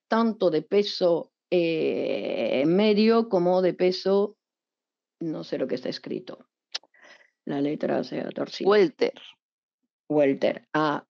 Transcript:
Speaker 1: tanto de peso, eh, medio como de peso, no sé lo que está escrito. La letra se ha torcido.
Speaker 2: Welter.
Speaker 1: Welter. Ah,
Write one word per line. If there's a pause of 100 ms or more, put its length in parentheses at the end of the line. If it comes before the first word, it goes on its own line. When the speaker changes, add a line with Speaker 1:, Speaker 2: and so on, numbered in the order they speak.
Speaker 1:
tanto
de
peso, (200)
eh,
medio
como
de
peso, (840)
no
sé
lo
que
está
escrito. (1000)
La
letra
se
ha
torcido.
Speaker 2:
Welter. (960)
Speaker 1:
Welter.
Ah,